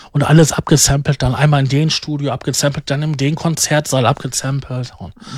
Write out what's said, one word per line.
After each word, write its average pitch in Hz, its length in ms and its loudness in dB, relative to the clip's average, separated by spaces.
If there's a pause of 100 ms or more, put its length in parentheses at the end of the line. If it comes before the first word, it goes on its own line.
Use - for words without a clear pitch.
(120)
Und 143 120 0
alles 151 300 6
abgesampelt, 143 680 0
dann 131 140 0
einmal 143 240 4
in 135 100 0
den 147 220 2
Studio 143 400 -4
abgesampelt, 139 580 -4
dann 143 140 -2
in 156 140 -2
den 139 180 0
Konzertsaal 151 720 0
abgesampelt. 131 920 -4
Und 170 160 -14 (240)